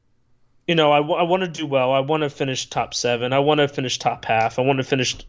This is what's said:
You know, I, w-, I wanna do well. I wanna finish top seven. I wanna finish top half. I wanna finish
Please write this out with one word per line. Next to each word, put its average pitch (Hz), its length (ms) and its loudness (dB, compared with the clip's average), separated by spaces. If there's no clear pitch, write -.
You 170 80 2
know, 151 160 4
I, 147 60 6
w-, 151 200 0
I 175 60 2
wanna 180 240 0
do 156 180 -8
well. 135 280 2
I 135 80 2
wanna 151 280 -2
finish 135 400 -6
top 120 240 -6
seven. 123 400 -2
I 135 60 4
wanna 147 280 4
finish 131 300 -6
top - 280 -4
half. 113 340 0
I - 20 2
wanna 131 220 2
finish 131 320 -2